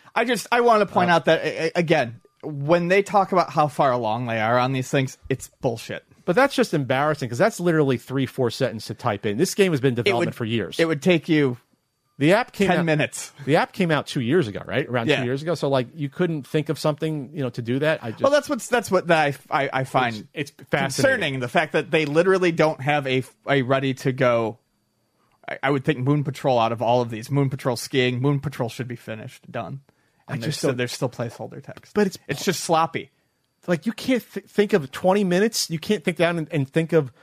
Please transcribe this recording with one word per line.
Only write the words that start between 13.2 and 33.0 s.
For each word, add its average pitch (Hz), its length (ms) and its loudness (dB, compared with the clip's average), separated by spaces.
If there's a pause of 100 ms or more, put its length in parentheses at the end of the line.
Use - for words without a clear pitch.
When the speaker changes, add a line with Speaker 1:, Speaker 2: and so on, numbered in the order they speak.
Speaker 2:
the 147 120 2
app 226 160 0
came 170 180 0
out 139 160 0
two 143 140 -4
years 131 260 2
ago, 90 180 -8
right? 117 220 -2
Around 117 220 -2
Speaker 1:
Yeah. 131 100 4
Speaker 2:
two 123 60 -2
years 135 160 -4
ago. 165 140 -4
So, 151 140 -4
like, 131 240 0
you 147 140 -6
couldn't 160 400 -4
think 156 220 -2
of 156 100 -2
something, 151 540 -4
you 160 80 -8
know, 127 80 -4
to 120 120 -10
do 123 180 -2
that. 151 240 0
I 113 80 -8
just - 120 -10
Speaker 1:
Well, 277 80 4
that's 285 160 2
what's, 277 200 -4
that's 233 220 0
what 180 220 2
I, 151 240 2 (140)
I, 139 240 0
I 135 100 0
find 120 500 -2
Speaker 2:
It's, 147 180 -8
it's - 180 -20
fascinating. 151 500 2
Speaker 1:
concerning, 139 220 -2
the 120 80 -4
fact 160 240 0
that 151 180 0
they 156 140 2
literally 175 480 4
don't 160 260 2
have 147 280 0
a, 131 160 2 (260)
a 139 140 4
ready 135 320 0
to 131 180 -2
go 123 440 2 (880)
I, - 160 -8
I 135 80 2
would 135 120 0
think 151 160 0
Moon 139 240 2
Patrol 131 360 0
out 113 120 2
of 113 100 -4
all 120 200 4
of 117 80 -2
these. 113 220 -8
Moon 139 180 2
Patrol 131 260 -2
skiing, 127 460 0
Moon 143 180 2
Patrol 135 300 -6
should 120 180 -10
be 120 80 -10
finished, 113 560 -14
done. 120 300 -10 (460)
Speaker 2:
I 131 60 -10
Speaker 1:
And 113 100 -6
there's 151 60 -4
Speaker 2:
just 143 100 -6
Speaker 1:
still, 151 120 0
Speaker 2:
don't 120 60 -4
Speaker 1:
there's 123 140 -2
still 131 180 -4
placeholder 117 540 -10
text. - 300 -20
Speaker 2:
But 208 140 2
it's - 100 -8 (100)
Speaker 1:
It's - 180 -6
just 180 180 -2
sloppy. 160 480 -2 (560)